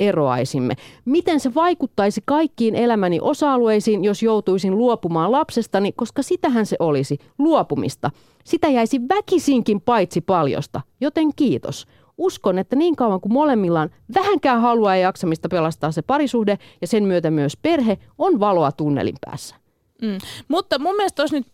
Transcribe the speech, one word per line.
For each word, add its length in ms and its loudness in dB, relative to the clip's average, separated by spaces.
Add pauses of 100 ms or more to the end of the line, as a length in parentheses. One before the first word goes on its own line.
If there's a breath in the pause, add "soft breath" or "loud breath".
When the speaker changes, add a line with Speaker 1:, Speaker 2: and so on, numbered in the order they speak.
Speaker 1:
eroaisimme? 720 0 (300 loud breath)
Miten 360 0
se 140 -4
vaikuttaisi 680 0
kaikkiin 500 0
elämäni 480 2
osa-alueisiin, 840 2
jos 180 0
joutuisin 560 0
luopumaan 540 0
lapsestani, 600 0
koska 300 -6
sitähän 440 0
se 120 -4
olisi, 400 0 (200 soft breath)
luopumista. 720 0 (340 soft breath)
Sitä 240 0
jäisi 400 0
väkisinkin 720 0
paitsi 400 0
paljosta, 600 -2 (200)
joten 360 0
kiitos. 500 -2 (320 soft breath)
Uskon, 400 -2
että 180 -2
niin 200 2
kauan 240 0
kuin 120 -4
molemmilla 480 2
on 100 -2 (240 soft breath)
vähänkään 460 2
halua 360 2
ja 60 2
jaksamista 460 -2
pelastaa 440 -2
se 100 -4
parisuhde 560 0 (220 loud breath)
ja 60 -6
sen 180 0
myötä 260 2
myös 260 0
perhe, 420 0 (200 soft breath)
on 220 2
valoa 320 2
tunnelin 440 -2 (100)
päässä. 300 -14 (460)
Speaker 2:
Mm. 160 -4 (300 loud breath)
Mutta 300 -2
mun 180 -2
mielestä 260 -2
tossa 140 -2
nyt 180 -4